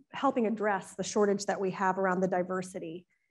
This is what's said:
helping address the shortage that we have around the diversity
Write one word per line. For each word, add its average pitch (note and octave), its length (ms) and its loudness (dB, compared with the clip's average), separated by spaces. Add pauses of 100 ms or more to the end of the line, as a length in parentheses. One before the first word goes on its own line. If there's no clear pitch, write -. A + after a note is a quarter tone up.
helping C4 380 0
address G3+ 480 -2
the F#3+ 80 -6
shortage G3+ 420 2
that G3 160 -2
we F#3+ 80 0
have F#3 300 0
around F#3+ 220 2
the F#3 60 4
diversity F3+ 760 -4 (260)